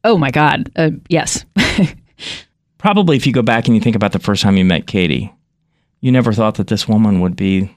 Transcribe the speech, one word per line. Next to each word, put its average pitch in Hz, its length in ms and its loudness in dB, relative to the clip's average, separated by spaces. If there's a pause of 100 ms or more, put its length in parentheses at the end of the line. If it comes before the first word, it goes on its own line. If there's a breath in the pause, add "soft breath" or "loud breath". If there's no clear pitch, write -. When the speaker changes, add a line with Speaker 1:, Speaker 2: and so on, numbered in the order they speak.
Speaker 1:
Oh 220 140 2
my 139 140 0
God. 147 440 0
Uh, 160 160 0 (180)
yes. - 360 -2 (100)
<laughs> - 1200 -4
Speaker 2:
Probably 190 380 2
if 117 100 -2
you 135 80 2
go 123 80 0
back 113 260 0
and 117 80 4
you 107 60 2
think 113 140 0
about 101 160 0
the 92 80 -4
first 101 240 -2
time 98 140 4
you 92 80 2
met 87 220 0
Katie, 76 440 -2 (680)
you 127 100 0
never 120 220 2
thought 107 220 0
that 98 120 -4
this 104 200 -4
woman 107 340 2
would 90 140 -2
be 95 420 -2